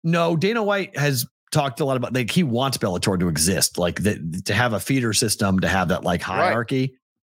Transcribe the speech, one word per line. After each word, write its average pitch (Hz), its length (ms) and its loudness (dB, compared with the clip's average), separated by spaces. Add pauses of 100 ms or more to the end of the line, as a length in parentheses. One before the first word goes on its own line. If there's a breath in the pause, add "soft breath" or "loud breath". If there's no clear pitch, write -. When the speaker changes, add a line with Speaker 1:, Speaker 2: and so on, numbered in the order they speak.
Speaker 1:
No, 170 340 2
Dana 214 260 0
White 196 340 -2
has 135 280 0 (260)
talked 143 300 0
a 151 40 2
lot 135 120 0
about, 117 160 -4
like, 123 180 -2
he 180 120 2
wants 127 340 0
Bellator 95 420 0
to 90 80 2
exist, 82 500 0
like, 87 260 0
the, 87 420 -2
to 101 80 -2
have 120 200 2
a 98 60 -2
feeder 127 340 0
system, 98 460 2
to 87 80 0
have 90 220 0
that, 85 140 -2
like, 87 240 0
Speaker 2:
Right. 92 100 -4
Speaker 1:
hierarchy. 131 580 0 (300)